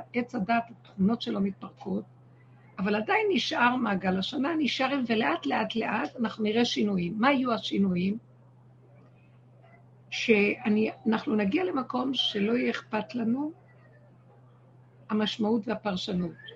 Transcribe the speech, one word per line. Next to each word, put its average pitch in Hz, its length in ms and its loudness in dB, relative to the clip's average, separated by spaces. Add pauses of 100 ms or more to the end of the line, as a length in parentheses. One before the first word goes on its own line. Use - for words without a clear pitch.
(120)
עץ 240 220 -4
הדת, 233 360 0
התכונות 220 520 0
שלו 214 180 -4
מתפרקות, 190 640 -4 (760)
אבל 208 160 2
עדיין 381 380 2
נשאר 254 440 2
מעגל 190 420 0
השנה, 254 400 -2
נשאר, 269 500 0
ולאט, 269 380 0
לאט, 226 300 -2
לאט 226 440 -2
אנחנו 220 240 -2
נראה 220 200 4
שינויים. 202 540 0
מה 254 140 6
יהיו 254 200 2
השינויים? 196 680 0 (1900)
שאני, 214 800 2 (160)
אנחנו 220 280 0
נגיע 214 300 2
למקום 262 500 -2
שלא 214 380 0
יהיה 247 180 0
אכפת - 440 -6
לנו 247 380 -2 (1600)
המשמעות 214 580 0
והפרשנות, 190 640 -2 (240)